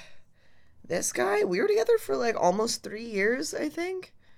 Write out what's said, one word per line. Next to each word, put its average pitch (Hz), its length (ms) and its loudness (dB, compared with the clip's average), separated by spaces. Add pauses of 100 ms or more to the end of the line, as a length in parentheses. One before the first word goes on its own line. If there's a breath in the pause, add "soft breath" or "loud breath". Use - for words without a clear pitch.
(880 loud breath)
this - 260 -2
guy, 403 320 2
we 185 160 0
were 415 80 2
together 440 300 4
for, - 180 -2
like, 233 240 0
almost 202 420 2
three 226 220 -10
years, 233 500 0
I - 140 -2
think. 370 440 -6 (260 soft breath)